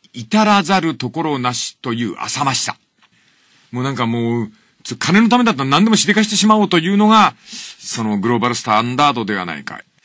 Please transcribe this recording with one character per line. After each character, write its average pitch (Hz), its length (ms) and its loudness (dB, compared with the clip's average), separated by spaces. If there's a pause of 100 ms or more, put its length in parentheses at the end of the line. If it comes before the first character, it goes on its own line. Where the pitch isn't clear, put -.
(120)
至 214 320 0
ら 202 180 4
ざ 196 160 0
る 160 180 -2
と 123 140 -6
こ 160 120 -6
ろ 151 160 -2
な 123 160 -2
し - 240 -10
と 120 140 -6
い 117 120 -4
う 101 140 -4
浅 123 260 -4
ま 135 100 0
し - 80 -2
さ。 - 140 -6 (960)
も 123 80 -6
う 127 40 -2
な 139 80 -4
ん - 20 -6
か 120 120 -2
も 117 360 -2
う、 107 100 -8 (320)
つ-、 - 120 -8
金 196 260 2
の 226 60 4
た 240 100 4
め 240 60 2
だ 226 80 2
っ 139 40 -2
た 135 80 -4
ら 135 60 -2
何 160 140 4
で 226 60 2
も 208 60 4
し - 100 2
で 202 80 2
か 214 80 2
し 208 60 0
て 220 80 -2
し 196 100 2
ま 214 100 6
お 208 100 2
う - 20 -2
と 185 100 2
い 165 120 -2
う 202 60 0
の 214 120 4
が、 214 260 4 (140)
そ - 560 -10
の 104 140 -2
グ 104 100 -2
ロ 120 80 2
ー - 20 0
バ 120 120 0
ル 120 40 -4
ス - 80 -4
タ 110 200 2
ン 123 120 -4
ダ 143 160 4
ー - 40 -2
ド 117 100 -4
で 101 100 -4
は 90 120 -6
な 78 120 -10
い 69 60 -16
か。 - 160 -14 (240)